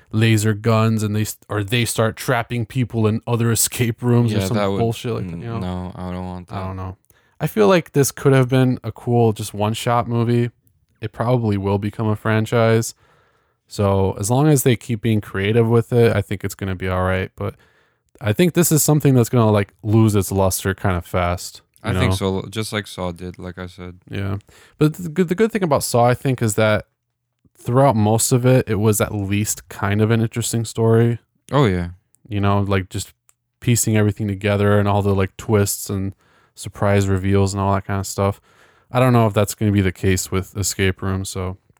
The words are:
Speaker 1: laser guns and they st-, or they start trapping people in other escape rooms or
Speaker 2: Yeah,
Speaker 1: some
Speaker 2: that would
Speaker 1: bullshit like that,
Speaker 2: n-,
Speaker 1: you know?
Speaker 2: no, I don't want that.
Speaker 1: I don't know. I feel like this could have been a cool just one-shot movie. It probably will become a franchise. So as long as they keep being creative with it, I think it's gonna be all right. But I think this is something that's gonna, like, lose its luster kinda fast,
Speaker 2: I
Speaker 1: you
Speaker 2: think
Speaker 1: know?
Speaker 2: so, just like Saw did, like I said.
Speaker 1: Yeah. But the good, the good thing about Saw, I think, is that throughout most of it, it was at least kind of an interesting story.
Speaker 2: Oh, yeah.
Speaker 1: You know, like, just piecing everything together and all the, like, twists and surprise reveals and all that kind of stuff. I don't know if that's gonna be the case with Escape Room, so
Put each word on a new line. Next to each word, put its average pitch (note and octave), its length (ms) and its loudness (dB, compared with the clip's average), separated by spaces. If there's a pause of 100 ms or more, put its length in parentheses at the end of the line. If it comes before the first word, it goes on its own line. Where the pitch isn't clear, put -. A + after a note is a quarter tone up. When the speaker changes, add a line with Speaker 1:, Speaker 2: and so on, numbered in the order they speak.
(120)
Speaker 1:
laser A2 420 2
guns A2 500 0
and G#2 120 -2
they G#2+ 80 0
st-, - 240 -12
or G#2 160 -4
they A#2 220 -2
start A2 320 -2
trapping A#2+ 480 -4
people A#2 420 -2
in A2 180 0
other A#2 260 0
escape A#2 520 -2
rooms A#2+ 300 4
or G2+ 60 0
Speaker 2:
Yeah, F#2+ 80 0
Speaker 1:
some A2+ 100 -2
Speaker 2:
that G#2 100 0
would G2 120 -2
Speaker 1:
bullshit A2+ 340 -4
like A2+ 140 -8
that, E2+ 60 -12
Speaker 2:
n-, E2+ 80 -10
Speaker 1:
you A#2 60 -10
know? A#2 120 -8
Speaker 2:
no, F2+ 360 -8
I F2+ 160 -10
don't F2+ 140 -10
want F2+ 240 -12
that. A2 80 -12
Speaker 1:
I F#2+ 100 -8
don't F#2 80 -10
know. F#2+ 220 -12 (420)
I D3+ 80 -4
feel G#3 200 2
like F#3 240 2
this C#3+ 200 2
could - 220 0
have C3 160 4
been B2+ 340 2
a A2 100 -8
cool A#2+ 400 2
just G#2+ 200 -10
one-shot A2 540 -2
movie. A#2+ 440 0 (500)
It A2 100 -8
probably A#2 460 0
will G2 200 0
become G#2 300 -4
a G#2+ 80 0
franchise. A2+ 800 0 (720)
So G2 520 0
as G#2 120 -2
long C#3 160 2
as C#3+ 160 4
they B2+ 120 4
keep A2 260 -6
being A2 200 0
creative A2 460 0
with A#2 240 2
it, A#2 240 4
I G#2 60 0
think - 220 -6
it's G2 120 -6
gonna F#2+ 200 -6
be F#2 120 -6
all F#2 160 -2
right. F#2 320 -2
But G2+ 200 -8 (640)
I G#2+ 120 0
think F3+ 200 2
this E3+ 180 2
is D3+ 120 4
something D3 300 4
that's A#2+ 160 4
gonna, A2+ 220 4
like, G#2 220 0 (100)
lose A2 320 4
its G2 160 0
luster F#2+ 420 0
kinda F2+ 280 -4
fast, F2+ 600 -4 (220)
Speaker 2:
I A2+ 80 -4
Speaker 1:
you F#2 80 0
Speaker 2:
think F#2 120 2
Speaker 1:
know? F#2+ 300 -2
Speaker 2:
so, - 80 -10
just G#2+ 220 -8
like G#2 160 -6
Saw F2+ 240 -8
did, F2 260 -12
like F2+ 220 -14
I F2+ 80 -10
said. F2+ 320 -18 (100)
Speaker 1:
Yeah. G2 280 -6 (400)
But D#3 180 2
the F3 140 -10
good, E3 180 -2
the F3+ 80 -4
good A3 160 0
thing G#3+ 100 -4
about C#3+ 220 0
Saw, A#2+ 220 2
I B2 80 4
think, C3 280 -2
is A2 140 0
that G#2+ 320 0 (680)
throughout B2+ 400 2
most A2 340 2
of B2 140 2
it, B2+ 240 4
it A2 60 -2
was G#2+ 260 2
at G#2 120 -4
least G2+ 540 -4
kind G2+ 340 -2
of G#2+ 80 2
an A2+ 120 2
interesting A2+ 420 -4
story. A2+ 560 2 (320)
Speaker 2:
Oh, C#3 140 2
yeah. F2+ 240 0 (400)
Speaker 1:
You G2+ 100 -4
know, G2+ 220 2
like, G2 280 -2
just - 240 -10 (460)
piecing A2+ 380 0
everything G#2+ 320 0
together G2+ 500 2
and G2+ 80 2
all G2+ 140 0
the, G2 120 0
like, F#2+ 220 -2
twists - 540 -2
and G2 260 -6 (420)
surprise G2+ 520 0
reveals G2 440 0
and G2+ 60 -4
all G2 140 0
that G2 120 -2
kind G2 140 -4
of F#2+ 80 -8
stuff. G2+ 320 -2 (500)
I B2+ 120 -2
don't B2+ 100 4
know A#2 160 4
if G2 60 -2
that's G#2 220 0
gonna G#2+ 180 0
be G2+ 80 4
the F#2+ 100 2
case F#2+ 400 -2
with F#2+ 240 -4
Escape F#2+ 460 -2
Room, F#2+ 240 -4
so F#2 320 -8 (220)